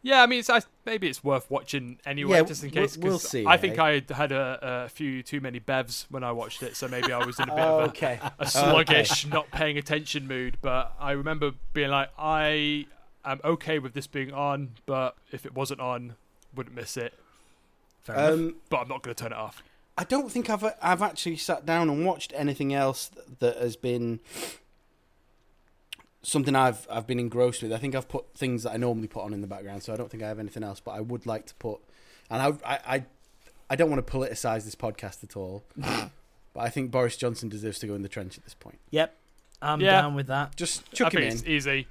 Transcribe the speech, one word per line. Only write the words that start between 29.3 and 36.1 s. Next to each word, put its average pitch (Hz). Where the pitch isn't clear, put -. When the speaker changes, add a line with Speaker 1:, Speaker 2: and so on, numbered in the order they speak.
Speaker 2:
in 101
the 101
background, 98
so 110
I 107
don't 113
think 110
I 107
have 107
anything 110
else. 101
But 110
I 104
would 117
like 110
to -
put, 107
and 113
I, 139
I, 139
I, 131
I 135
don't 160
wanna 135
politicise 113
this 107
podcast -
at -
all. 95
Speaker 3:
<laughs> 113